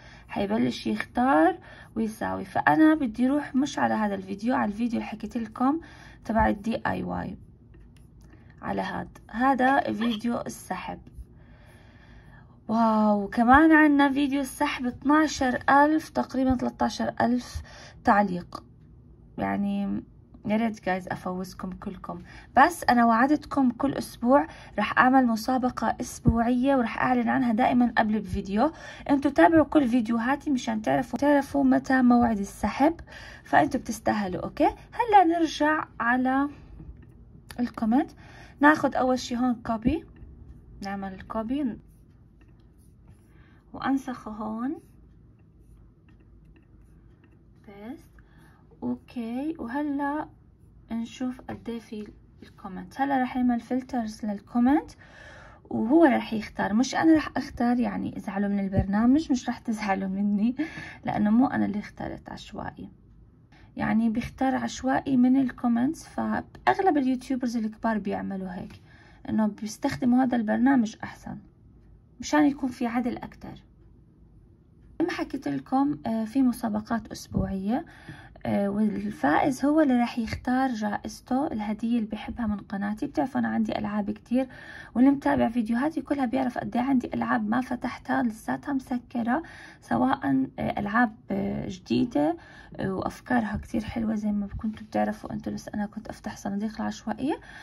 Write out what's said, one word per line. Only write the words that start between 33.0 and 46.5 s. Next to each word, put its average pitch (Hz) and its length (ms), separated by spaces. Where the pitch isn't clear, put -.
فأنتوا - 360
بتستاهلوا، 214 640
أوكي؟ - 220
هلا 415 320
نرجع 311 600
على 254 500
الكومنت. 240 520
ناخد 294 360
أول 254 240
شي 247 180
هون 247 180
كوبي، 240 500
نعمل 196 400
كوبي 226 560
وأنسخه 262 580
هون. 220 440